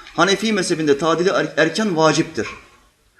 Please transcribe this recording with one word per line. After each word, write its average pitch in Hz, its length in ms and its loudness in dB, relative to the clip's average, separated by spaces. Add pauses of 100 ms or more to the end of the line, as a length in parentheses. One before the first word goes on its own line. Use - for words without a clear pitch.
(140)
Hanefi 196 380 0
mezhebinde 160 460 0
tadili 165 300 0
er-, 156 280 -2
erken 165 400 0
vaciptir. 156 500 0 (720)